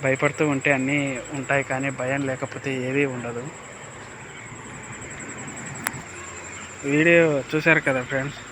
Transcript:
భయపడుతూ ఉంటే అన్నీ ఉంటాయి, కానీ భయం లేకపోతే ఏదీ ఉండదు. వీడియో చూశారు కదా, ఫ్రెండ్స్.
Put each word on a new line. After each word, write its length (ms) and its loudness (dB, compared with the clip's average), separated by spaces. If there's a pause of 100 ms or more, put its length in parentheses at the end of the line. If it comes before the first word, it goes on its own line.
భయపడుతూ 400 4 (100)
ఉంటే 240 2
అన్నీ 220 2 (380)
ఉంటాయి, 340 2
కానీ 180 0 (120)
భయం 200 0 (100)
లేకపోతే 400 -4 (180)
ఏదీ 140 4 (120)
ఉండదు. 280 -6 (3500)
వీడియో 320 8 (260)
చూశారు 360 6
కదా, 240 2
ఫ్రెండ్స్. 280 -2 (120)